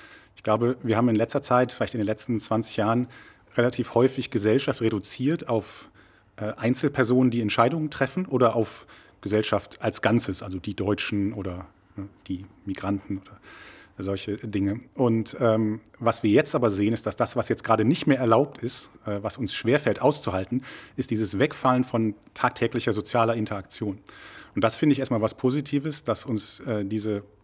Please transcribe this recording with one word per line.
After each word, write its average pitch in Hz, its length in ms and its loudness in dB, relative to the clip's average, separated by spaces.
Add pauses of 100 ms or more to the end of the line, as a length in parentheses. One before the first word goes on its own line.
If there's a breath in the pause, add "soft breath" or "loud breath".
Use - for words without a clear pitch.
(360 loud breath)
Ich - 60 -20
glaube, 120 400 2
wir 110 160 0
haben 120 120 4
in 113 60 4
letzter 113 280 0
Zeit, 123 280 2
vielleicht - 220 -4
in 120 60 -4
den 104 80 -2
letzten 110 320 -2
zwanzig - 380 -4
Jahren, 117 300 2 (480 loud breath)
relativ 123 380 0
häufig 127 380 2
Gesellschaft 110 500 0
reduziert 113 680 -2
auf, - 420 -4 (480 soft breath)
äh, 107 200 -6
Einzelpersonen, 127 720 2
die 117 120 0
Entscheidungen 135 500 2
treffen 180 340 -2
oder 120 300 4
auf - 320 -2 (340 loud breath)
Gesellschaft 104 600 0
als 110 200 -4
Ganzes, 104 400 2
also 95 160 -8
die 98 180 -6
Deutschen 101 580 -2
oder, 92 340 -8 (280)
ne, 101 140 -12 (180)
die 95 180 -8 (200)
Migranten 98 540 -4
oder - 180 -20 (640 loud breath)
solche 98 360 -4
Dinge. 104 420 -2 (160)
Und, 113 460 2
ähm, 110 400 2 (180)
was 113 240 0
wir 107 80 4
jetzt 151 240 4
aber 120 140 2
sehen, 104 240 2
ist, - 120 -6
dass 101 120 -4
das, - 180 -2
was 117 140 -2
jetzt - 160 -4
gerade 110 180 4
nicht - 240 0
mehr 135 100 0
erlaubt 127 420 2
ist, - 300 -10 (160)
äh, 104 160 -4
was 107 160 -6
uns 117 160 -6
schwerfällt 123 480 2
auszuhalten, 123 600 0 (320 loud breath)
ist - 160 -4
dieses 107 260 -2
Wegfallen 127 460 2
von 113 320 0 (180)
tagtäglicher 117 600 0
sozialer 113 420 0
Interaktion. 107 640 -6 (580 loud breath)
Und 95 80 2
das 113 140 2
finde 151 160 6
ich 135 60 0
erstmal 123 200 0
was 107 140 0
Positives, 143 720 -2
dass 110 200 -2
uns, - 360 -6
äh, 107 240 -2
diese, 104 380 -4 (200)